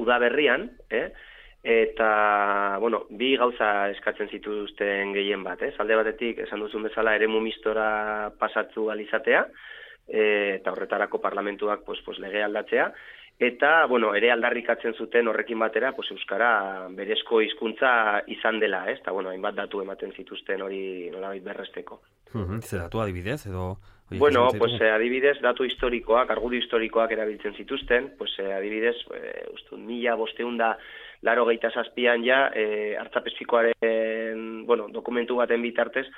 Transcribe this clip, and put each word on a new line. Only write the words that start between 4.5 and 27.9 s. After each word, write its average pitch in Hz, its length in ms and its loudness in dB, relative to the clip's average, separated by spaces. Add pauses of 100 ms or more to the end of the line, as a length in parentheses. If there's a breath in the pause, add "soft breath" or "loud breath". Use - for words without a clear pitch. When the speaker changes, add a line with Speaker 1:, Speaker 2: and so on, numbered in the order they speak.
Speaker 1:
gehien 98 300 0
bat, 92 180 -6
ez? 139 160 -4
Alde 110 160 2
batetik, 110 480 0
esan 107 220 -6
duzun 107 240 -6
bezala, 110 260 0
eremu 110 260 2
mistora 107 1000 -2
pasatu 110 500 -2
ahal 107 160 -4
izatea, 117 400 2 (640 loud breath)
eh, 104 480 2
eta 92 160 -4
horretarako 101 500 -2
parlamentuak, 101 600 -2
pues, - 200 -8
pues, 95 140 -10
lege 98 240 -4
aldatzea, 107 460 0 (500 loud breath)
eta, 143 480 4
bueno, 120 280 4
ere 113 180 4
aldarrikatzen 117 640 0
zuten 117 340 2
horrekin 107 340 -2
batera, 110 300 0
pues, - 180 -8
euskara 98 800 0
berezko 104 500 0
hizkuntza 110 840 2
izan 113 320 -2
dela, 98 320 0
ez? 135 80 -4
Eta, - 140 -6
bueno, 92 180 -4
hainbat 98 240 -6
datu 101 280 -6
ematen 95 340 -8
zituzten 95 460 -8
hori 95 500 -8
nolabait 95 320 -10
berresteko. 98 560 -12 (340)
Speaker 2:
Mhm, 101 280 -4
ze - 160 -8
datu 85 220 -4
adibidez, 104 460 -4
edo 92 320 -6 (300 soft breath)
horiek - 100 -6
Speaker 1:
Bueno, 127 300 8
Speaker 2:
esan 110 100 2
Speaker 1:
pues, 117 140 2
Speaker 2:
zitugu? 113 160 4
Speaker 1:
eh, 110 40 6
adibidez, 127 480 2
datu 123 240 2
historikoak, 120 680 2
argudio 117 280 -2
historikoak 113 540 0
erabiltzen 107 420 -4
zituzten, 123 640 -2